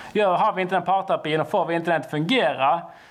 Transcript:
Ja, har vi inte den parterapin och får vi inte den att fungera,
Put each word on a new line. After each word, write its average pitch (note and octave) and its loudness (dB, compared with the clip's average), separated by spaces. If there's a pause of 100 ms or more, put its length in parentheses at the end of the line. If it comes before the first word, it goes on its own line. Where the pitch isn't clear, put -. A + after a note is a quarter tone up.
(120)
Ja, G#3 2
har A3 2
vi F#3 -4
inte F#3 -2
den F3+ 0
parterapin F3 0
och D3 -4
får F3+ 2
vi E3+ -2
inte E3+ -2
den D#3+ 2
att - -12
fungera, D#3 2 (300)